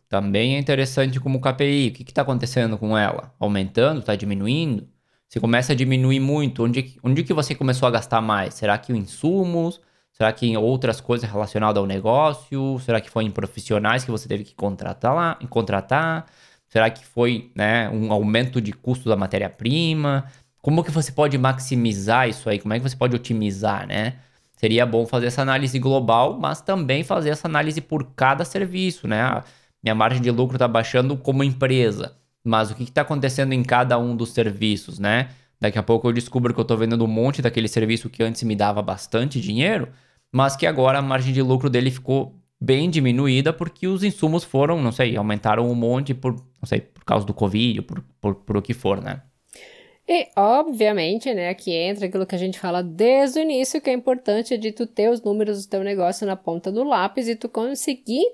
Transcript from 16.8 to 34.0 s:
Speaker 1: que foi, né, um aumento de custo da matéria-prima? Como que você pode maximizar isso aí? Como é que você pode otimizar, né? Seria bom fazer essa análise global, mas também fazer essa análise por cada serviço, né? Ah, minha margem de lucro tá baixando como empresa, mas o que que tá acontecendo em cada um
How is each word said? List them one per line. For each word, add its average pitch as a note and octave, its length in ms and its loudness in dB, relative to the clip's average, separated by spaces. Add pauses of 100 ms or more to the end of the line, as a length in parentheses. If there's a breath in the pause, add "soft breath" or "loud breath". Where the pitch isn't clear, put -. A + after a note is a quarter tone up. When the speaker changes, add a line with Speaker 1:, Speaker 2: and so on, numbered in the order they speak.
Speaker 1:
que - 160 -10
foi, A#2+ 500 -2
né, G#2+ 340 0
um A2 220 -2
aumento A2+ 480 0
de G#2 140 -4
custo B2+ 340 -4
da A2 80 4
matéria-prima? C#3 1080 -2 (360 loud breath)
Como D#3+ 220 2
que D#3 80 -6
você D3+ 220 -2
pode C#3+ 240 2
maximizar B2 880 0
isso A2 220 -6
aí? G#2 100 0
Como G#2+ 140 -4
é A#2 40 0
que B2+ 60 -4
você C3 140 -4
pode B2 180 2
otimizar, G2+ 720 -2
né? G#2+ 280 -4 (420 soft breath)
Seria A2+ 280 4
bom A2+ 200 0
fazer A#2+ 220 0
essa B2+ 140 -2
análise C3+ 380 0
global, B2+ 580 2
mas D3+ 220 -4
também D3+ 460 -2
fazer D#3+ 240 0
essa D3+ 180 -4
análise D#3 320 -2
por D3 380 -4
cada C#3 260 2
serviço, F3+ 640 -4
né? G#2+ 140 0
Ah, - 240 -2 (360 soft breath)
minha A2 140 0
margem A#2+ 260 2
de B2 80 2
lucro B2+ 280 0
tá B2 100 4
baixando B2 500 2
como C3+ 240 0
empresa, B2+ 760 0 (260)
mas A2 260 2
o G#2+ 60 -8
que B2 100 -6
que - 60 -16
tá D3+ 100 2
acontecendo C3+ 520 0
em B2 100 0
cada B2 340 2
um A#2+ 180 -2